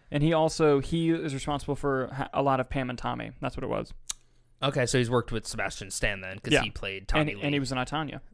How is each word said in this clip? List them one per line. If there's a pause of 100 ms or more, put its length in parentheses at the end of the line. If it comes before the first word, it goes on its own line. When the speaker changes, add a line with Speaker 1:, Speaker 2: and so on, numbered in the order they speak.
(120)
Speaker 1:
And
he
also,
he
is
responsible
for
ha-,
a
lot
of
Pam
and
Tommy. (100)
That's
what
it
was. (680)
Speaker 2:
Okay,
so
he's
worked
with
Sebastian
Stan
then,
'cause
Speaker 1:
Yeah.
Speaker 2:
he
played
Tommy (120)
Speaker 1:
And,
Speaker 2:
Lee.
Speaker 1:
and
he
was
in
I,
Tonya. (120)